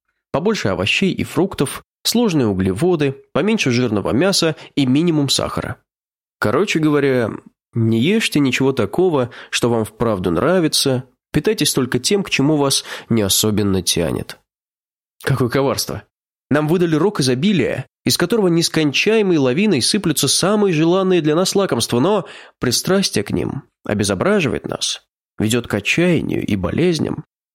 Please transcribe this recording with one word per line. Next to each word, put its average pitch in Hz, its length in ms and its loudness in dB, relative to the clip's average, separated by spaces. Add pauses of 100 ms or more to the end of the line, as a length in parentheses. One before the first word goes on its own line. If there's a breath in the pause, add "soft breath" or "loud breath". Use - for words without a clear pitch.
(300)
Побольше 175 380 -2
овощей 98 440 0
и - 120 -6
фруктов, - 580 -4 (220)
сложные 180 420 2
углеводы, 123 840 0
поменьше 185 400 0
жирного 110 400 0
мяса 165 420 0 (220 loud breath)
и 139 100 2
минимум 147 420 2
сахара. - 540 -4 (560)
Короче 151 400 0
говоря, 143 520 2 (440)
не 113 260 2
ешьте 185 380 0
ничего 135 340 2
такого, 131 580 0 (200 loud breath)
что - 180 0
вам 117 160 2
вправду 104 460 -2
нравится, 139 760 0 (280)
питайтесь 156 420 0
только 127 240 0
тем, 196 240 0
к - 80 -12
чему 147 260 2
вас 139 280 0 (240 loud breath)
не 113 140 2
особенно 101 600 0
тянет. 69 560 -4 (840)
Какое 131 260 0
коварство! 120 560 -2 (460)
Нам 151 180 2
выдали 175 260 2
рок 185 260 0
изобилия, 131 680 0 (180)
из 131 120 0
которого 190 320 2
нескончаемой 170 880 2
лавиной 143 440 2
сыплются 170 460 0
самые 202 440 2
желанные 175 480 2
для 151 140 2
нас 180 200 0
лакомства, 135 460 0
но 185 260 0 (320 loud breath)
пристрастие 165 640 0
к - 80 -8
ним - 320 -4 (200)
обезображивает 104 800 0
нас, - 360 -6 (360)
ведёт 117 280 0
к - 80 -4
отчаянию 151 680 0
и - 120 -2
болезням 151 680 -2 (300)